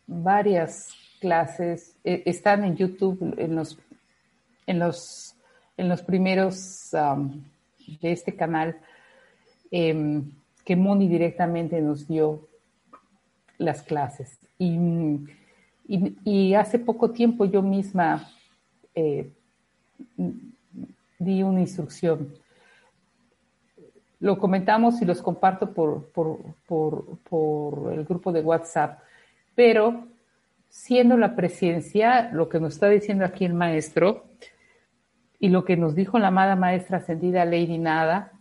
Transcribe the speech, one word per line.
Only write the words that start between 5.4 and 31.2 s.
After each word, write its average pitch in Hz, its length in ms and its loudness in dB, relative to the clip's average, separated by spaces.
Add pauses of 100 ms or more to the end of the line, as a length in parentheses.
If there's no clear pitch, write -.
en 185 100 -2
los 180 140 -2
primeros, 185 920 -2
am, 143 520 -2 (580)
de 170 100 -2
este 170 220 -6
canal, 160 420 -4 (920)
em, 151 600 -2 (340)
que 180 120 0
Moni 196 320 4
directamente 170 720 0
nos 147 260 -2
dio 151 400 -2 (1080)
las 160 260 -4
clases. 143 560 -8 (200)
Y, 175 180 -2 (1080)
y, 196 380 -2
y 196 300 4
hace 208 240 2
poco 240 320 -2
tiempo 233 360 2
yo 190 160 2
misma, 185 640 -2 (680)
eh, 147 360 -2 (1900)
di 190 240 0
una 190 180 0
instrucción. 151 720 -4 (1900)
Lo 190 180 0
comentamos 214 600 2
y 214 40 0
los 175 180 0
comparto 185 500 0
por, 151 380 -2
por, 160 300 -4 (260)
por, 156 520 -4
por 151 720 -4
el 156 120 -6
grupo 175 280 -4
de 160 80 0
WhatsApp, 165 600 -2 (540)
pero 233 540 4 (600)
siendo 247 480 4
la 214 200 4